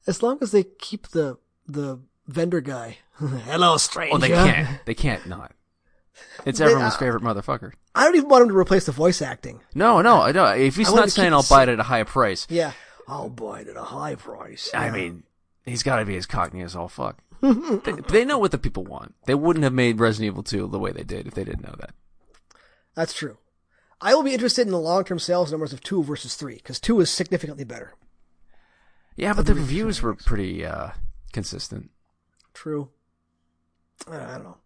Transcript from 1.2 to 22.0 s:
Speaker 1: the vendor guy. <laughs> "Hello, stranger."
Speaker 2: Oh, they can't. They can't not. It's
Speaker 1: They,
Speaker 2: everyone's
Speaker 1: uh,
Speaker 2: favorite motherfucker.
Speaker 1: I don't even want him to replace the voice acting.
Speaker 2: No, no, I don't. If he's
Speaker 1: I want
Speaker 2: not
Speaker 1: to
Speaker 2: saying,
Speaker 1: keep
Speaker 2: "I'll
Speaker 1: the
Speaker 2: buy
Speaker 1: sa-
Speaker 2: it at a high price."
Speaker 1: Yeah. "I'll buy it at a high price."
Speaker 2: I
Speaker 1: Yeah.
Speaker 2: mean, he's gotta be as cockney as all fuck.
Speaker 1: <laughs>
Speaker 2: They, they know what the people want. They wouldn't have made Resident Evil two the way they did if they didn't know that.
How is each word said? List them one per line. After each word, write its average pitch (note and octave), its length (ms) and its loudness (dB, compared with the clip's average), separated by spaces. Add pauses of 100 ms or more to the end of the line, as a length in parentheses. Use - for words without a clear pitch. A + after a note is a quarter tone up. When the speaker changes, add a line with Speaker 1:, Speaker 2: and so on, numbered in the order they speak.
Speaker 1:
the C#3 340 -8 (260)
vendor E3 340 -2
guy. B2 380 -12 (100)
<laughs> - 100 -20
"Hello, D3 580 0
stranger." D#3 380 -2
Speaker 2:
Oh, E3+ 40 4
they E3 120 2
can't. E3+ 560 4
They A2+ 80 -4
can't A#2+ 320 -2
not. D#2 260 -14 (920)
It's B2+ 140 -4
Speaker 1:
They, D#3 60 2
Speaker 2:
everyone's C#3 300 4
Speaker 1:
uh, - 40 -6
Speaker 2:
favorite A#2+ 240 -2
motherfucker. A2+ 500 -6 (220)
Speaker 1:
I C4 100 4
don't F4 120 6
even C#4+ 120 4
want B3+ 140 10
him A#3+ 60 8
to G3 100 2
replace F#3 280 4
the D3+ 60 -4
voice E3 300 2
acting. A#2 380 -10 (140)
Speaker 2:
No, G3+ 280 6
no, A3 180 8
I A#2+ 120 4
don't. C3+ 280 4
If C3+ 160 4
he's G3+ 120 2
Speaker 1:
I - 40 2
want A3 100 8
Speaker 2:
not - 40 6
Speaker 1:
to G3 40 0
Speaker 2:
saying, F#3 180 2
Speaker 1:
keep D#3+ 60 4
Speaker 2:
"I'll C#3+ 80 6
Speaker 1:
the - 60 0
Speaker 2:
buy C#3 160 8
Speaker 1:
sa- B2 60 2
Speaker 2:
it A#2+ 40 2
at A2 60 -4
a A2 40 0
high A#2 200 0
price." G#2+ 440 0
Speaker 1:
Yeah. E3 240 -2 (340)
"I'll C#3+ 240 -10
buy A2+ 300 -14
it - 80 -18
at - 80 -16
a - 80 -12
high - 300 -10
price." - 600 -14
Speaker 2:
I A2+ 120 -2
Speaker 1:
Yeah. A#2 60 -4
Speaker 2:
mean, F2 300 -8 (420)
he's B2 180 -8
gotta B2 220 0
be G2 120 -6
as F2+ 100 -8
cockney F2+ 360 -6
as F2 120 -14
all E2+ 140 -10
fuck. - 300 -10 (120)
Speaker 1:
<laughs> - 100 -14
Speaker 2:
They, B3+ 520 0 (160)
they A3 160 4
know C#4 140 -2
what G3+ 140 0
the - 60 -4
people G#2 260 -4
want. F2+ 300 -16 (120)
They B2+ 80 0
wouldn't D#3 300 2
have C3 80 2
made B2 280 2
Resident A2 320 2
Evil G2+ 100 -10
two G2 260 -6
the G2 100 -8
way G2 140 -6
they - 120 -12
did - 220 -12
if - 80 -18
they G2 100 -8
didn't - 180 -10
know - 160 -16
that. - 140 -18 (1000)